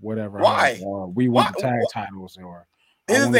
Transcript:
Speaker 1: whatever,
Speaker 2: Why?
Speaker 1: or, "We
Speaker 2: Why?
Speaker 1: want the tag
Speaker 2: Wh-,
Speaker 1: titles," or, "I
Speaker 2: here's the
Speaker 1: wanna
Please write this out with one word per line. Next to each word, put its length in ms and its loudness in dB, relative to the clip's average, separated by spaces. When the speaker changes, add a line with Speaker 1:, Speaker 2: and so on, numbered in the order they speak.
Speaker 1:
whatever, 400 -6
Speaker 2:
Why? 420 2
Speaker 1:
or, 240 -8
"We 220 0
Speaker 2:
Why? 160 4
Speaker 1:
want 120 -4
the 60 -4
tag 260 -2
Speaker 2:
Wh-, 40 -8
Speaker 1:
titles," 500 -12
or, 240 -18
"I 40 0
Speaker 2:
here's 140 6
the 40 0
Speaker 1:
wanna 100 6